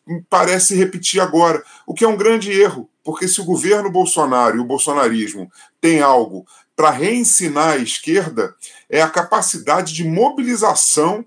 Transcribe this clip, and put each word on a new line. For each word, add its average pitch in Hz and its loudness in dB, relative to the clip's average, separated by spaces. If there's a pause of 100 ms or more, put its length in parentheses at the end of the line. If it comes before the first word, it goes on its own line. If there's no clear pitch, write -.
(300)
parece 185 2
repetir 185 0
agora, 165 2 (240)
o - -10
que 170 -2
é 226 6
um 214 0
grande 208 0
erro, 190 2 (160)
porque 156 -6
se 190 -2
o - -10
governo 185 0
Bolsonaro 131 2
e 120 -2
o 123 -4
bolsonarismo 113 -2 (260)
têm 160 2
algo 120 2 (280)
pra 156 4
reensinar 160 0
à - 0
esquerda, 131 -4 (320)
é 147 2
a 156 2
capacidade 170 -2
de 160 -6
mobilização 220 0